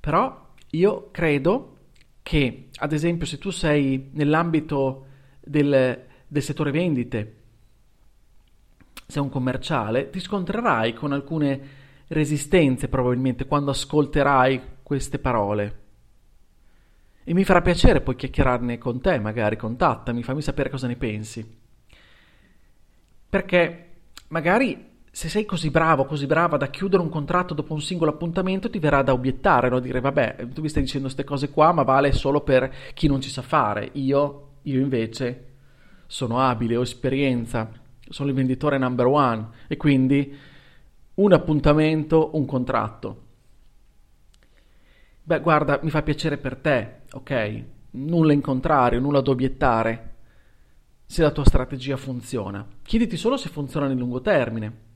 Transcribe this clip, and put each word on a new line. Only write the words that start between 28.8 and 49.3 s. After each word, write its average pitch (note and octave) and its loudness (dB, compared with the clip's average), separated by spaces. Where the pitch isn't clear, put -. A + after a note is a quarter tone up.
da C3+ 2
obiettare, B2+ 2
no? B2+ 0
Dire: B2+ -4
"Vabbè, B2 -2
tu D#3 -8
mi D#3 -4
stai D3 0
dicendo C3+ -4
ste C#3 -8
cose C#3 -4
qua, D3+ 6
ma D3+ 2
vale C#3 4
solo C#3+ 2
per C3 2
chi - 0
non C#3 2
ci C3 -8
sa C3+ -10
fare. G#2+ -2
Io, C#3 -2
io C3+ -2
invece B2+ -2
sono A#2+ -4
abile, A#2 0
ho B2 0
esperienza, B2 -2
sono C#3+ -6
il C3+ -2
venditore C3+ 0
number B2+ 0
one B2 2
e D#3 -4
quindi C#3 2
un G3 6
appuntamento, D#3 4
un D3+ 0
contratto." A2+ -4
Beh, D#3+ -2
guarda, D3+ 2
mi D#3+ -2
fa D3+ 0
piacere D3 -2
per C3 -8
te, B2 -2
ok? A2 -6
Nulla D#3 2
in C#3+ 4
contrario, B2+ 2
nulla C#3 2
da C3+ 0